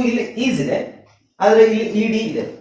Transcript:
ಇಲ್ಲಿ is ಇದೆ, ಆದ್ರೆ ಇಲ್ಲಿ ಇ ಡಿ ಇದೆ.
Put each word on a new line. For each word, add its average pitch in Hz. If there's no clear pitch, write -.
ಇಲ್ಲಿ 233
is 247
ಇದೆ, -
ಆದ್ರೆ 220
ಇಲ್ಲಿ 214
ಇ 226
ಡಿ 220
ಇದೆ. -